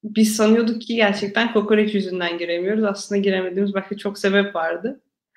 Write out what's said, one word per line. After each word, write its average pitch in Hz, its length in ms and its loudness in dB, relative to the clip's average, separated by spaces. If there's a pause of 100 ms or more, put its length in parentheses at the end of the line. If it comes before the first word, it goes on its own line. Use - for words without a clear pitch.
biz 214 320 2
sanıyorduk 226 460 4
ki 233 140 -6
gerçekten 208 560 0
kokoreç 214 420 2
yüzünden 180 440 -2
giremiyoruz. 175 460 -2
Aslında 202 360 -2
giremediğimiz 190 540 0
başka 196 220 -4
çok 208 220 -6
sebep 196 360 2
vardı. 175 460 -4 (360)